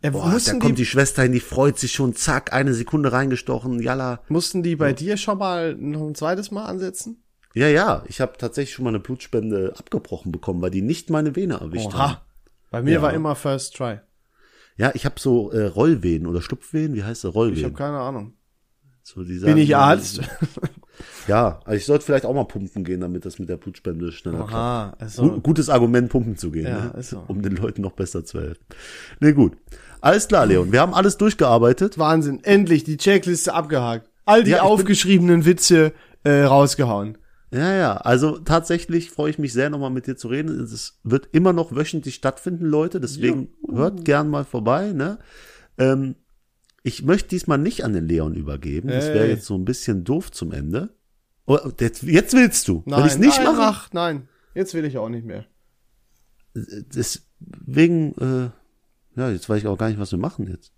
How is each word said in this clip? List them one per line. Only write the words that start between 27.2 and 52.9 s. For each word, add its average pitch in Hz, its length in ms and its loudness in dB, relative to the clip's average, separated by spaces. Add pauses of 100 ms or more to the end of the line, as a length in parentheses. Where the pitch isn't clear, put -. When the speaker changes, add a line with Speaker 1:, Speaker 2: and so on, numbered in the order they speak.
Speaker 2:
Um 98 140 -6
den 98 140 -4
Leuten 104 260 -4
noch 98 120 -6
besser 90 320 -6
zu - 160 -10
helfen. 76 240 -12 (560)
Nee, 151 100 8
gut. 139 220 6 (480)
Alles 196 260 4
klar, 165 180 6
Leon, 92 280 4
wir 127 80 6
haben 180 120 2
alles 190 240 2
durchgearbeitet. 131 800 4
Speaker 1:
Wahnsinn, 156 460 0
endlich 175 400 4
die 156 140 -6
Checkliste 180 560 2
abgehakt. 131 560 -2 (160)
All 220 180 8
die - 80 2
Speaker 2:
Ja, 180 60 4
ich 165 60 4
bin 190 80 6
Speaker 1:
aufgeschriebenen 185 760 4
Witze, 165 480 6 (320)
äh, 143 180 6
rausgehauen. 127 760 2 (340)
Speaker 2:
Ja, 160 220 0
ja, 160 240 0
also 131 420 2
tatsächlich 165 720 -2
freue 151 200 -4
ich 151 100 -6
mich 139 140 -4
sehr, 135 160 0
nochmal 139 220 -6
mit 127 140 -6
dir 131 120 -8
zu 117 100 -12
reden. 151 320 -4
Es 110 440 -12
wird 127 280 0
immer 180 220 4
noch 165 200 -2
wöchentlich 143 420 -6
stattfinden, 170 500 -4
Leute, 156 340 0
deswegen 135 500 -2 (160)
Speaker 1:
Juhu. - 120 -6
Speaker 2:
hört 175 260 -2
gern 151 260 2
mal 147 140 -2
vorbei, 135 480 -2
ne? 175 280 -4 (580)
Ähm, 131 380 0 (680)
ich - 200 -6
möchte 175 260 2
diesmal 170 280 -2
nicht - 280 -2
an 110 80 -2
den 82 140 -2
Leon 80 280 -2
übergeben. 73 540 -8
Das 139 180 -2
wäre 110 180 2
Speaker 1:
Ey. 113 60 2
Speaker 2:
jetzt 107 140 -4
so 104 100 -4
ein 92 100 -4
bisschen 107 380 -4
doof 143 280 -4
zum 80 200 -10
Ende. 82 380 -6 (560)
Oh, 139 120 2 (220)
jetzt, 117 240 -4
jetzt 175 300 2
willst 254 340 4
du. 85 180 0
Speaker 1:
Nein, 143 140 0